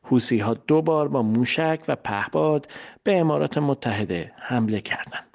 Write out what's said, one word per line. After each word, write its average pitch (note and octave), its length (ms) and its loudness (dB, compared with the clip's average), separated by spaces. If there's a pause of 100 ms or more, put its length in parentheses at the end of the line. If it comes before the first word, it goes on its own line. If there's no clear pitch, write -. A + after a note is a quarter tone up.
حوثی‌ها A2+ 500 2
دو D3+ 280 0
بار D#3 260 0
با C#3 140 0
موشک B2 680 0
و B2+ 80 0
پهپاد D3+ 720 0 (360)
به G3 140 4
امارات D3+ 400 2
متحده G#2 800 -2
حمله A2 440 0
کردند. - 420 -8 (120)